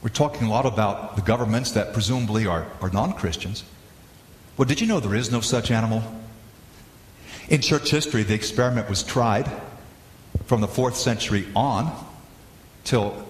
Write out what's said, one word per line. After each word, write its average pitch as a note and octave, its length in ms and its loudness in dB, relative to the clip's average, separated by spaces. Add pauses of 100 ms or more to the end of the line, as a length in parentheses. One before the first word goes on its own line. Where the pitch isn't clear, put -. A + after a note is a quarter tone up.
We're G#2+ 100 -2
talking C#3+ 360 0
a G#2+ 40 0
lot A#2+ 140 2
about G#2 520 0
the G#2 60 0
governments A2+ 500 0
that G#2+ 200 0
presumably A2 540 0
are, E2+ 220 0 (120)
are F#2 100 -2
non-Christians. G2+ 720 -2 (920)
Well, C3+ 100 4
did D3 140 0
you A3+ 60 2
know G#3 140 2
there G2+ 160 0
is A#2 160 0
no A#2+ 80 2
such A#2 320 0
animal? A2+ 280 2 (1500)
In D#3 120 4
church - 300 2
history, D3 320 2
the G#2+ 120 2
experiment B2 540 0
was F#2+ 140 -2
tried A2+ 480 2 (960)
from A#2 140 2
the G#2 80 2
fourth B2+ 280 0
century G#2 600 0
on C3 340 2 (920)
till G#2 460 0